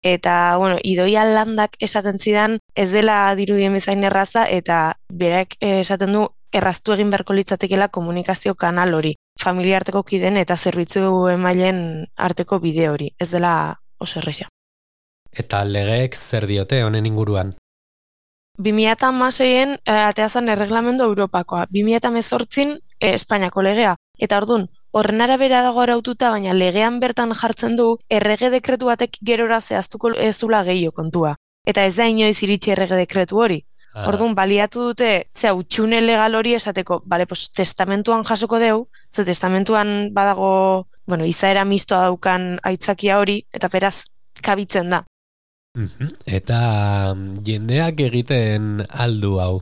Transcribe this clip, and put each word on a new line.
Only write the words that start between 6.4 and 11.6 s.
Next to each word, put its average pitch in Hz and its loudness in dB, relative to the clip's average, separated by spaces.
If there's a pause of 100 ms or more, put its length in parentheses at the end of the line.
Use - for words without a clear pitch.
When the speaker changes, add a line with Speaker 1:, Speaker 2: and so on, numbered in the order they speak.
Speaker 1:
erraztu 190 0
egin 208 2
beharko 196 -2
litzatekeela 196 0
komunikazio 180 -4
kanal 175 0
hori, 156 0 (240)
familia 185 0
arteko 196 -2
kideen 190 0
eta 180 0
zerbitzu 185 0
emaileen 180 0